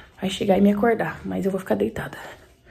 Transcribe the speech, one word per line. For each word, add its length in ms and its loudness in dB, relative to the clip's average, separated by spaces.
vai 80 -2
chegar 300 2
e 20 4
me 100 8
acordar. 540 0
Mas 220 -4
eu 40 0
vou 80 -2
ficar 160 -2
deitada. 440 -4